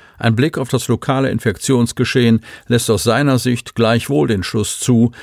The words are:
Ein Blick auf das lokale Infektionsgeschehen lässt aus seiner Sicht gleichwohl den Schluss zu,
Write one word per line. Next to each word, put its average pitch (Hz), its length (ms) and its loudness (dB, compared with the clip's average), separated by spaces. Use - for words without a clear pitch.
Ein 117 200 0
Blick 139 220 0
auf 131 100 -6
das 127 180 -2
lokale 131 420 -2
Infektionsgeschehen 117 1120 0
lässt 120 200 0
aus 107 140 0
seiner 127 380 2
Sicht 123 340 -4
gleichwohl 123 540 0
den 98 160 -2
Schluss - 340 -4
zu, 120 320 2